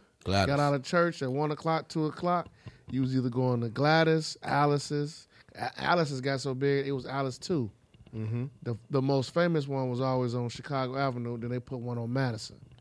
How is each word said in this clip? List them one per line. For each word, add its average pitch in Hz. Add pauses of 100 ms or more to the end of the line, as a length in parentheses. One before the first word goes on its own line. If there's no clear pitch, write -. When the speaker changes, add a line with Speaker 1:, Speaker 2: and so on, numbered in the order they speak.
(240)
Speaker 1:
Gladys. 98
Speaker 2:
got 143
out 143
of 135
church 170
at 127
one 147
o'clock, 160
two 156
o'clock. 175 (440)
You 131
was 131
either 127
going 123
to 117
Gladys, 160
Alice's. 147 (280)
A-, -
Alice's 147
got 135
so 135
big, 139
it 139
was 131
Alice 135
Two. 135 (440)
Speaker 3:
Mm-hmm. 113 (180)
Speaker 2:
The, 117 (120)
the 139
most 135
famous 170
one 135
was 123
always 127
on 120
Chicago 131
Avenue. 123
Then 117
they 123
put 123
one 120
on 117
Madison. 123 (240)